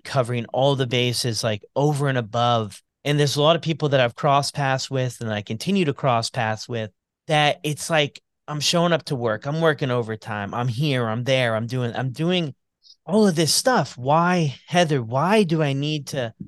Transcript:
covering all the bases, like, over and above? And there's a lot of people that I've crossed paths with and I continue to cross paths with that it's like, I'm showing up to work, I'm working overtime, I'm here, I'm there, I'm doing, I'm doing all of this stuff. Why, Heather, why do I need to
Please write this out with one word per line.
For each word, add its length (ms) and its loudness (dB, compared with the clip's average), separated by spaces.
covering 440 -2
all 280 2
the 120 0
bases, 560 0
like, 200 -2
over 320 2
and 100 0
above? 640 0
And 160 2
there's 160 2
a 60 0
lot 140 6
of 60 -2
people 280 -2
that 100 4
I've 160 2
crossed 400 2
paths 340 -2
with 320 -4
and 100 -4
I 100 -2
continue 440 -2
to 80 0
cross 360 0
paths 400 -4
with 220 -6
that 360 2
it's 260 -6
like, 320 -2
I'm 120 -8
showing 320 2
up 140 2
to 100 -4
work, 320 -2
I'm 140 -2
working 300 2
overtime, 640 -4
I'm 140 -2
here, 400 0
I'm 160 -4
there, 320 2
I'm 120 -2
doing, 280 -4
I'm 160 -4
doing 420 -2
all 220 4
of 80 2
this 180 2
stuff. 440 0
Why, 580 2
Heather, 340 2
why 420 2
do 200 0
I 100 0
need 340 -4
to 260 -6